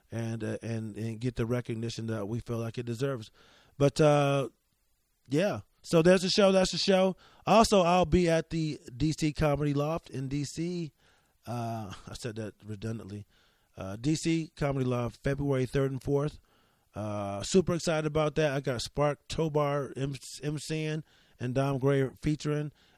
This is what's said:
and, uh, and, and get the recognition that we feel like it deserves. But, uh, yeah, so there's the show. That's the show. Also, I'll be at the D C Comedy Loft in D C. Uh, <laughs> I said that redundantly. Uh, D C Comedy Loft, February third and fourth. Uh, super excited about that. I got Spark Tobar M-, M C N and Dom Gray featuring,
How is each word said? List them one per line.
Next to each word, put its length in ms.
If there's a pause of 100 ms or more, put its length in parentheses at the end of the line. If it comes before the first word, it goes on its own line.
(120)
and, 320
uh, 200
and, 340
and 220
get 160
the 100
recognition 640
that 200
we 120
feel 180
like 200
it 80
deserves. 440 (480)
But, 220
uh, 500 (800)
yeah, 300 (220)
so 200
there's 200
the 80
show. 220
That's 200
the 60
show. 400 (280)
Also, 360
I'll 240
be 240
at 200
the 300 (160)
D 220
C 160
Comedy 400
Loft 360
in 180
D 180
C. 460 (540)
Uh, 540
<laughs> 100
I 40
said 240
that 160 (120)
redundantly. 600 (520)
Uh, 220
D 160
C 400
Comedy 300
Loft, 380
February 420
third 260
and 100
fourth. 380 (560)
Uh, 480
super 300
excited 320
about 300
that. 180
I 80
got 200
Spark 460
Tobar 720
M-, 180 (260)
M 160
C 280
N 180 (340)
and 160
Dom 240
Gray 320 (120)
featuring, 500 (260)